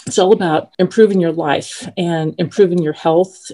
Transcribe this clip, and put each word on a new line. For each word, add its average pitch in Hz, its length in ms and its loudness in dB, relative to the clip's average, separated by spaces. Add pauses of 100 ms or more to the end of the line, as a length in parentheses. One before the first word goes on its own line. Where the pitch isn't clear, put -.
it's - 140 -4
all - 140 4
about 160 480 0
improving 196 400 2
your 165 100 0
life 156 680 -6
and 165 420 -4
improving 180 440 0
your 151 120 -2
health - 580 -2